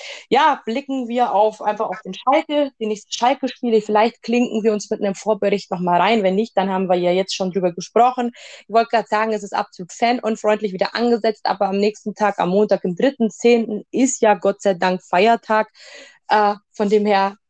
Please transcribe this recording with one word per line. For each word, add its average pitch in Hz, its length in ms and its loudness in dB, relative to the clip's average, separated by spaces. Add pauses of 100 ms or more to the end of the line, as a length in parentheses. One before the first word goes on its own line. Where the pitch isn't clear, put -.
(280)
ja, 277 360 2
blicken 262 420 -6
wir 240 260 0
auf, 208 300 0
einfach 208 240 -2
auf 185 160 -8
den 190 120 -12
Schalke, 294 680 0
die 220 60 -4
nächsten 214 260 -8
Schalke-Spiele. 240 680 0
Vielleicht 214 440 0
klinken 233 400 0
wir 220 80 2
uns 208 180 -6
mit 214 100 -4
einem 196 140 -2
Vorbericht 202 560 -2
nochmal 175 300 0
rein. 208 240 2
Wenn 185 100 2
nicht, 220 220 -2
dann 190 120 0
haben 190 200 -2
wir 180 80 4
ja 175 160 0
jetzt 185 240 -2
schon 185 160 -4
drüber 180 200 -2
gesprochen. 240 600 0 (300)
Ich 202 120 -18
wollte 226 160 2
gerade 226 160 0
sagen, 220 260 -2
es 208 120 -6
ist 202 100 -14
absolut - 380 -6
fanunfreundlich 214 800 -2
wieder 185 240 -4
angesetzt, 226 500 0
aber 190 220 0
am 196 100 -2
nächsten 208 380 -2
Tag, 202 240 -2
am 175 80 0
Montag, 196 340 2
dem 180 140 -4
dritten 240 340 0
zehnten, 233 600 0
ist 254 280 0
ja 214 140 4
Gott 196 280 -2
sei 196 120 2
Dank 185 260 -2
Feiertag. 214 680 0 (580)
Äh, 208 300 2 (160)
von 208 160 -2
dem 208 180 2
her 196 300 0 (140)